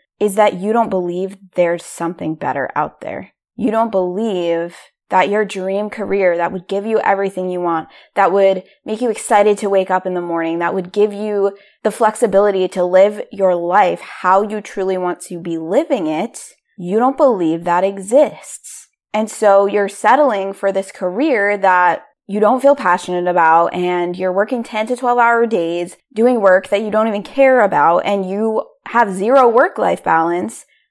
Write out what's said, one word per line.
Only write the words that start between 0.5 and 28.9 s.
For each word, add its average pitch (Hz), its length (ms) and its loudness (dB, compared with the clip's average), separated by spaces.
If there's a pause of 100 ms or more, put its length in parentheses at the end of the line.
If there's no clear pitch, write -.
you 196 180 -4
don't 233 160 0
believe 185 480 -4 (200)
there's 170 280 0
something 170 500 -8
better 135 400 -6
out 151 280 -6
there. - 300 -12 (220)
You - 160 -4
don't 220 220 -2
believe 180 800 -4 (360)
that 208 180 2
your 208 160 0
dream 196 460 -6
career 196 480 0
that 175 140 -2
would 185 160 -10
give 202 180 -6
you 220 140 -2
everything 196 500 -2
you 180 100 -6
want, 165 280 -4 (260)
that 196 180 2
would 196 300 2 (240)
make 214 160 -6
you 240 80 0
excited 208 480 2
to 208 100 -4
wake 190 220 0
up 185 160 -2
in 180 80 -4
the 175 80 -4
morning, 165 360 -4
that 170 140 -2
would 185 180 -6
give 208 220 0
you 202 420 -2 (280)
the 214 80 0
flexibility 202 760 2
to 180 160 -4
live 196 380 4 (100)
your 190 240 2
life 175 460 2
how 190 400 0
you 208 220 -4
truly 190 340 -4
want 180 240 -4
to 175 180 -12
be 170 200 -6
living 208 480 -2
it, 156 420 -6 (300)
you 180 200 -2
don't 262 200 0
believe 175 460 0
that 175 200 0
exists. 196 1040 -2 (240)
And 214 180 -2
so 202 360 4
you're 202 200 0
settling 208 680 0
for 196 180 -2
this 190 180 -4
career 208 680 -2
that 180 480 2 (220)
you 202 120 -4
don't 226 200 2
feel 277 140 6
passionate 180 540 -2
about, 170 440 4
and 180 440 -4
you're 185 160 -2
working 226 320 -2
ten 220 240 -6
to 247 80 -2
twelve 247 220 0
hour 233 280 4
days, 175 500 -4 (160)
doing 233 280 2
work 190 300 4
that 208 120 0
you 214 80 -6
don't 220 160 0
even 208 160 -2
care 262 380 4
about, 170 380 4
and 196 300 -2
you 220 360 -2 (220)
have 208 260 0